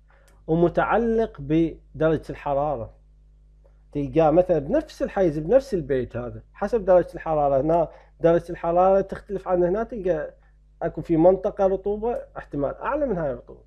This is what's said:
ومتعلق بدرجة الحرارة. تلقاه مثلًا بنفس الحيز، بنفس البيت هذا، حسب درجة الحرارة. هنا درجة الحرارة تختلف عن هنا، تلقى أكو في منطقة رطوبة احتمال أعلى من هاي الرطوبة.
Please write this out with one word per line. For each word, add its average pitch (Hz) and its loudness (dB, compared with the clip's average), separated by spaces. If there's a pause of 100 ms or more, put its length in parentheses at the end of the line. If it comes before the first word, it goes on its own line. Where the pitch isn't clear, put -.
(480)
ومتعلق 175 0
بدرجة 156 -2
الحرارة. 139 -4 (960)
تلقاه 147 2
مثلًا 170 4
بنفس 240 -4
الحيز، 180 0
بنفس 220 2
البيت 135 -4
هذا، 117 -12 (100)
حسب 202 -4
درجة 180 6
الحرارة. 143 0
هنا 160 0 (300)
درجة 170 2
الحرارة 180 2
تختلف 196 -10
عن 180 2
هنا، 185 0
تلقى 180 -4 (480)
أكو 160 -6
في 165 0
منطقة 190 4
رطوبة 208 -4 (160)
احتمال 139 -6
أعلى 285 -4
من 220 -2
هاي 151 -4
الرطوبة. 64 -14